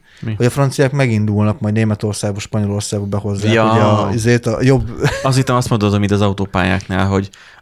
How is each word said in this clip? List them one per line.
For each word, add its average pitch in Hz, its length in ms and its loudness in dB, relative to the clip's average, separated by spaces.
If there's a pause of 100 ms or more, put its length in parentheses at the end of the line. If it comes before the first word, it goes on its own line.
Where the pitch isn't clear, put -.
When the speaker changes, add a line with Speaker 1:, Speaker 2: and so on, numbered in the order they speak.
(200)
Speaker 1:
Mi? 113 160 -6
Speaker 2:
Hogy 120 100 2
a 123 40 2
franciák 135 420 0
megindulnak 107 680 0
majd 107 140 -2
Németországba, 107 680 -2
Spanyolországba 104 680 -4
behozzák, 101 460 -2
Speaker 1:
Ja. 113 200 4
Speaker 2:
ugye 113 80 4
a, 104 320 2
izét, 117 340 0
a 113 160 -2
jobb 127 280 2 (320)
Speaker 1:
Azt 135 140 0
hittem, 131 200 2
azt 123 140 0
mondod, 104 280 2
mint 101 120 0
az 101 100 2
autópályáknál, 95 840 0
hogy 98 240 0 (320)